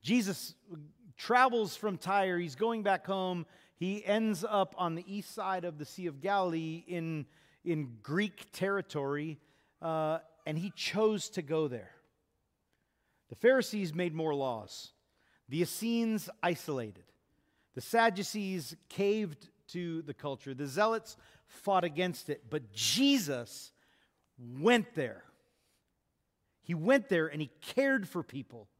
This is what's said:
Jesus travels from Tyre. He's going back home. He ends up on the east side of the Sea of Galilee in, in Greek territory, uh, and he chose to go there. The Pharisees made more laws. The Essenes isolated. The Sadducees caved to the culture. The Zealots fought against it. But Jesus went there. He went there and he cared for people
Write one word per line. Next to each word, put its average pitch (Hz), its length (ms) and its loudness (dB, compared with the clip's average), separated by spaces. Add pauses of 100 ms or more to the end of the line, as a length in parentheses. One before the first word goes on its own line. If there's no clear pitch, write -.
Jesus 196 520 0 (600)
travels 240 600 4
from 202 200 -2
Tyre. 190 420 2
He's 160 180 -4
going 226 260 0
back 190 240 2
home. 185 400 -2 (300)
He 196 280 -4
ends 208 420 0
up 196 300 2
on 170 200 0
the 175 100 -8
east 196 280 -10
side 190 300 -4
of 160 140 -6
the 147 80 -8
Sea 185 220 -10
of 139 120 -10
Galilee 170 680 0
in, 165 380 -4 (400)
in 147 380 -2
Greek 185 500 -2
territory, 151 840 -2 (420)
uh, 160 380 0 (260)
and 156 140 -2
he 185 180 -4
chose 214 540 0
to 180 120 -4
go 156 260 0
there. 113 240 -8 (1400)
The 117 60 -14
Pharisees 214 580 4
made 170 200 0
more 156 200 0
laws. 127 560 -4 (580)
The 151 140 0
Essenes 226 680 0 (140)
isolated. 135 640 -2 (720)
The 127 40 -8
Sadducees 196 960 0 (140)
caved 202 600 0 (200)
to 170 340 -6
the 143 120 -10
culture. 139 400 -8
The 143 120 -6
Zealots 214 500 0 (300)
fought 190 380 2
against 170 460 -2
it. - 200 -6
But 123 220 -6
Jesus 160 960 2 (880)
went 220 380 4
there. 123 260 -2 (1400)
He 175 120 -2
went 202 340 4
there 160 200 4
and 151 120 -6
he 143 100 -4 (240)
cared 269 340 4
for - 160 -4
people 120 440 -12 (120)